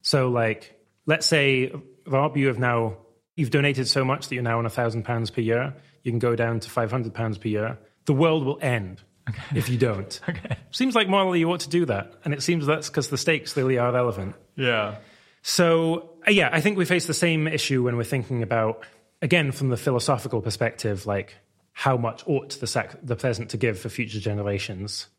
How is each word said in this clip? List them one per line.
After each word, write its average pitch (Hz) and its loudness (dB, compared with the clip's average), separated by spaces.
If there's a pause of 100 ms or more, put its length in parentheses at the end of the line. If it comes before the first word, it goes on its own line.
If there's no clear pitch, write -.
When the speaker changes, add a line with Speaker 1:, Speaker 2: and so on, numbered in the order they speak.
Speaker 1:
So, 131 2
like, 113 -2 (300)
let's 160 2
say, 135 4 (360)
Rob, 135 2
you 135 4
have 117 0
now, 117 2 (400)
you've 135 0
donated 139 2
so 135 0
much 135 -2
that - -8
you're 123 -4
now 117 0
on 117 0
a - -2
thousand 117 -2
pounds 117 -2
per - -4
year. 120 0 (280)
You 123 -4
can 117 0
go 120 2
down 117 0
to - -8
five 113 -2
hundred 117 -4
pounds 110 -2
per - -8
year. 107 -2 (280)
The 156 2
world 156 4
will 139 -2
end 104 -2 (280)
Speaker 2:
Okay. 107 -6 (140)
Speaker 1:
if - 0
you 123 0
don't. 110 -2
Speaker 2:
<laughs> - -4
Okay. - -6 (160)
Speaker 1:
Seems 247 0
like 214 4
morally 190 4
you 165 4
ought 180 -2
to - -8
do 170 2
that. 101 -2 (100)
And 147 0
it 139 -6
seems 165 0
that's 156 0
'cause - -2
the 139 -2
stakes - -2
really 131 2
are 123 2
relevant. 104 0 (220)
Speaker 2:
Yeah. 110 0 (460)
Speaker 1:
So, 165 2 (160)
uh, 208 4
yeah, 185 6
I 165 2
think 196 2
we 175 2
face 175 0
the 160 -2
same 160 2
issue 143 0
when 120 0
we're 117 0
thinking 123 -2
about, 110 0 (360)
again, 156 2
from 135 -2
the 123 2
philosophical 123 0
perspective, 107 -4
like, 101 -4 (360)
how 135 0
much 117 -4
ought - -2 (100)
the 120 -6
sac-, - -4
the 123 -4
present 113 -4
to 117 -6
give 107 0
for 120 -10
future 107 -6
generations? 101 -4 (120)